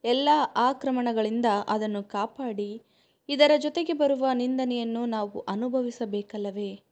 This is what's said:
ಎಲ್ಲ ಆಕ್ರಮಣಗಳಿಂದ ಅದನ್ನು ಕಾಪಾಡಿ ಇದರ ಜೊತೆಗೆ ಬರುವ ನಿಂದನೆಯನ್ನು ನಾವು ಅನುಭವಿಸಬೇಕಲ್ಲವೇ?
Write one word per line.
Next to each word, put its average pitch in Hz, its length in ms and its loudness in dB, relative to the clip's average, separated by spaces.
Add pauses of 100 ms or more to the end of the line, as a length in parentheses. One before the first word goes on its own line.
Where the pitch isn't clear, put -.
ಎಲ್ಲ 262 240 2 (280)
ಆಕ್ರಮಣಗಳಿಂದ 240 880 0 (220)
ಅದನ್ನು 214 360 -2
ಕಾಪಾಡಿ 214 800 -6 (460)
ಇದರ 285 300 6
ಜೊತೆಗೆ 320 340 -2
ಬರುವ 277 420 2
ನಿಂದನೆಯನ್ನು 240 720 -2
ನಾವು 208 420 -4
ಅನುಭವಿಸಬೇಕಲ್ಲವೇ? 208 1300 -4 (120)